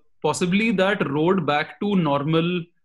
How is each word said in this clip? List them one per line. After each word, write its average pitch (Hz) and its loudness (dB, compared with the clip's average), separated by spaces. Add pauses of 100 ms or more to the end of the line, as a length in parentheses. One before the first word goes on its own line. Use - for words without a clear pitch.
(220)
possibly 185 0
that 190 0
road 156 0
back 147 -2
to 202 0
normal, 165 0 (200)